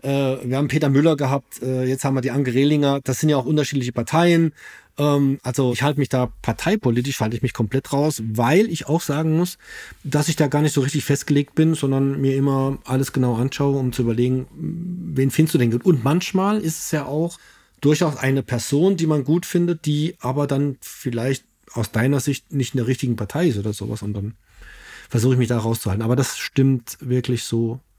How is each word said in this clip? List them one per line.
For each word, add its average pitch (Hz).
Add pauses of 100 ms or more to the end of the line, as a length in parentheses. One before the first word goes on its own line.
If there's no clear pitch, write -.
äh, 135
wir 135
haben 143
Peter 135
Müller 151
gehabt, 139
äh, 127
jetzt 131
haben 135
wir 131
die 127
Anke 127
Rehlinger, 143
das 131
sind 156
ja 147
auch 123
unterschiedliche 139
Parteien, 165 (420)
ähm, 143
also 127
ich 117
halte 143
mich 131
da 127
parteipolitisch, 131
halte 113
ich 104
mich -
komplett 127
raus, 143
weil 127
ich 165
auch 160
sagen 156
muss, 180 (460)
dass 147
ich 160
da 151
gar 147
nicht 151
so 143
richtig 135
festgelegt 143
bin, 160
sondern 139
mir 135
immer 135
alles 131
genau 123
anschaue, 139
um 127
zu -
überlegen, 123 (680)
wen 135
findest 156
du 151
denn 120
gut? 120
Und 151
manchmal 185
ist -
es -
ja 147
auch 156 (440)
durchaus 147
eine 135
Person, 147
die 160
man 151
gut 160
findet, 175
die 151
aber 135
dann 139
vielleicht 123 (280)
aus 113
deiner 131
Sicht -
nicht 135
in 135
der 117
richtigen 123
Partei 143
ist 110
oder 104
sowas 110
und 104
dann 104 (760)
versuche 123
ich 123
mich 120
da 120
rauszuhalten. 113
Aber 117
das 127
stimmt 135
wirklich 123
so 117 (180)